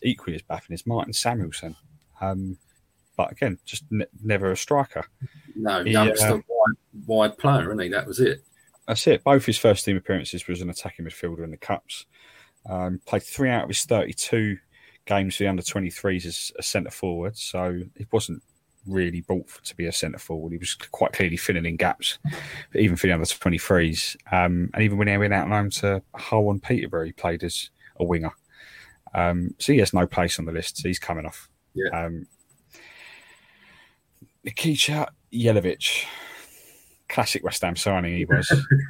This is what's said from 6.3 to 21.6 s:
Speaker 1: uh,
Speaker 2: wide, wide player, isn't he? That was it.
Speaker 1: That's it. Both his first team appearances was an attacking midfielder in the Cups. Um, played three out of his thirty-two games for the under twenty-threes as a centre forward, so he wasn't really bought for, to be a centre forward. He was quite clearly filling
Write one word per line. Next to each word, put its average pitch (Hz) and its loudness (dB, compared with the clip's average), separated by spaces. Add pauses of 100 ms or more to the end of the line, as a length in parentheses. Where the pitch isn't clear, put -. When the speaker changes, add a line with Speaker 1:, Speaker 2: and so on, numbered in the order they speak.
Speaker 1:
uh, 107 0
Speaker 2:
wide, 110 4 (300)
wide 107 4
player, 135 4
isn't 107 -2
he? 90 -2
That 101 -2
was 110 -6
it. - 4 (420)
Speaker 1:
That's - 0
it. - 4
Both 139 6
his 113 0
first 104 4
team 98 0
appearances 92 -4
was 87 -6
an 90 -6
attacking - -12
midfielder 82 -8
in 82 -10
the 78 -12
Cups. - -8 (640)
Um, 92 -4
played 104 0
three - -2
out 117 2
of - -6
his 98 -2
thirty-two 107 0 (460)
games 95 2
for 101 0
the 98 2
under 95 0
twenty-threes 92 -4
as - -8
a - -8
centre - -4
forward, 90 -6
so 90 -4 (160)
he 107 -12
wasn't 87 -2 (440)
really 90 -2
bought 90 -4
for, - -20
to - -12
be 87 -6
a 85 -4
centre - -4
forward. 80 -8
He 82 -8
was 87 -6
quite - -2
clearly 87 0
filling 85 -2